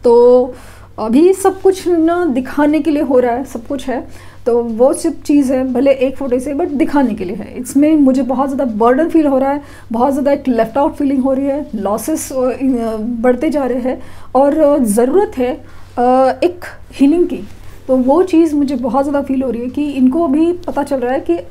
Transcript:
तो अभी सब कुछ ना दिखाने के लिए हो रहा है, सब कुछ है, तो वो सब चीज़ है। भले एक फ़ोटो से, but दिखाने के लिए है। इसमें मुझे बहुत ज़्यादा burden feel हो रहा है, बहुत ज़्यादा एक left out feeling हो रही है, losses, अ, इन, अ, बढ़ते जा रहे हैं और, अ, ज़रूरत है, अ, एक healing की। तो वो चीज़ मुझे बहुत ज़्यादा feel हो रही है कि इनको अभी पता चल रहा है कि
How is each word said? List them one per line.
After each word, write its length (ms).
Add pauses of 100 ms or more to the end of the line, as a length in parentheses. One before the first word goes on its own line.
तो 500 (460)
अभी 340
सब 280
कुछ 260
ना 380
दिखाने 540
के 120
लिए 120
हो 160
रहा 120
है, 120
सब 240
कुछ 200
है, 200 (380)
तो 180
वो 300
सब 280
चीज़ 320
है। 200
भले 180
एक 260
फ़ोटो 220
से, 140
but 140
दिखाने 460
के 120
लिए 100
है। 240
इसमें 360
मुझे 260
बहुत 280
ज़्यादा 240
burden 360
feel 180
हो 100
रहा 140
है, 100 (300)
बहुत 200
ज़्यादा 200
एक 160
left 300
out 160
feeling 300
हो 100
रही 120
है, 300
losses, 560
अ, 180
इन, 280
अ, 200
बढ़ते 520
जा 160
रहे 140
हैं 220 (340)
और, 220
अ, 200
ज़रूरत 600
है, 160 (440)
अ, 60 (400)
एक 160 (320)
healing 360
की। 120 (480)
तो 100
वो 260
चीज़ 320
मुझे 200
बहुत 280
ज़्यादा 180
feel 220
हो 80
रही 100
है 80
कि 200
इनको 340
अभी 300
पता 300
चल 160
रहा 140
है 60
कि 180 (140)